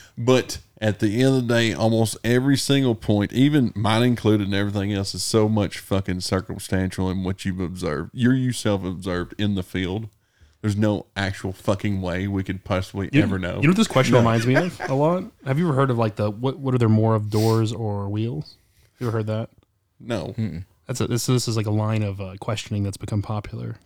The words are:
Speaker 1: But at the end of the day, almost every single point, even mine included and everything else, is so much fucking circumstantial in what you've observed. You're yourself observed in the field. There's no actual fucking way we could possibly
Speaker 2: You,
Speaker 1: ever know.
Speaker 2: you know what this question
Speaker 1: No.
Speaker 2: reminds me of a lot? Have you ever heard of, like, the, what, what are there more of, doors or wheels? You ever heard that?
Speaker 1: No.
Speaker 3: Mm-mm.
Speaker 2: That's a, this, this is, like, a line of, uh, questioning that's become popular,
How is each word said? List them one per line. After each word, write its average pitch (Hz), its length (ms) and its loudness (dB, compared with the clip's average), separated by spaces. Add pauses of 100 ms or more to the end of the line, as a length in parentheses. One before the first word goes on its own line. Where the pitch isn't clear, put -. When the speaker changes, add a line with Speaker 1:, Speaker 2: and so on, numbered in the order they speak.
(180)
Speaker 1:
But 120 420 2 (220)
at 107 180 0
the 107 220 2
end 135 140 4
of 123 120 0
the 117 60 2
day, 117 200 2
almost 113 520 2
every 127 320 4
single 135 380 2
point, 104 360 0
even 135 440 4
mine 110 280 2
included 107 440 2
and 98 80 -2
everything 101 380 0
else, 98 220 -4
is 90 80 -6
so 110 240 2
much 107 320 0
fucking 95 420 -4
circumstantial 92 880 -2
in 92 140 -4
what 92 220 -6
you've 92 160 -4
observed. 85 520 -6
You're 123 200 4
yourself 117 500 0
observed 90 540 -6
in 104 180 0
the 92 80 -2
field. 95 460 -4 (520)
There's 104 140 0
no 104 300 0 (100)
actual 98 380 -4
fucking 98 480 -2
way 90 260 -4
we 98 160 -2
could 95 220 -8
possibly 95 480 -4
Speaker 2:
You, 143 100 6
Speaker 1:
ever 95 160 -2
know. 90 180 -4
Speaker 2:
you 104 60 -2
know 147 60 6
what 185 80 4
this 226 100 4
question 123 260 2
Speaker 1:
No. 123 60 8
Speaker 2:
reminds 113 260 4
me 123 100 4
of 175 220 0 (120)
a 135 40 -2
lot? 165 300 0 (220)
Have 135 120 -2
you 175 120 2
ever 139 60 0
heard 135 140 2
of, 120 80 0
like, 110 200 0
the, 104 120 0
what, 120 300 -4
what 131 160 0
are - 20 4
there 117 120 4
more 110 260 4
of, 104 140 -2
doors 110 420 2
or 101 380 -6
wheels? 113 460 -6 (440)
You 123 80 -4
ever 113 120 -2
heard 107 80 -4
that? 110 220 -4 (520)
Speaker 1:
No. 92 360 -6
Speaker 3:
Mm-mm. 95 280 -4 (200)
Speaker 2:
That's 123 140 -6
a, - 80 -2
this, 120 200 -2
this 127 200 2
is, 113 80 0
like, 110 100 0
a 110 60 -2
line 107 320 0
of, 98 160 -4
uh, 92 220 -12
questioning 104 420 -4
that's 98 140 -4
become - 240 -4
popular, 110 640 -8